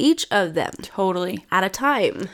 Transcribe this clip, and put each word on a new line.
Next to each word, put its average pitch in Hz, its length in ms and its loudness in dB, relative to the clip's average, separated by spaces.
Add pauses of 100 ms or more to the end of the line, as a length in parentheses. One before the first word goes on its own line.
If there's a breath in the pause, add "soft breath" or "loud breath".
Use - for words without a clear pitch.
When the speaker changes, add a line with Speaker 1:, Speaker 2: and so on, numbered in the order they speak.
Speaker 1:
each 311 320 4
of 190 220 2
them. 156 180 -2 (100)
Speaker 2:
Totally. 180 680 -2
Speaker 1:
At 185 140 2
a 196 40 -2
time, 240 640 0